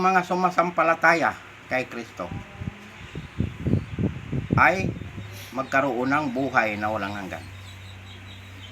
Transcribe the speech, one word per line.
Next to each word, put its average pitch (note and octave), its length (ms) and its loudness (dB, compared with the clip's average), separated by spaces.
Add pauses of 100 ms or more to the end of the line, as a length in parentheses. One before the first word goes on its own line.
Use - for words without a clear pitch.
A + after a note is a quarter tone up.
mga F#3 240 6
sumasampalataya E3+ 1040 4 (400)
kay B2+ 160 0
Kristo A2+ 400 -8 (2250)
ay E3+ 320 6 (640)
magkaroon C3 560 2
ng D3+ 140 2 (100)
buhay A#2 400 2
na G#2+ 160 0
walang G2+ 240 -2
hanggan. F2+ 260 -8 (1300)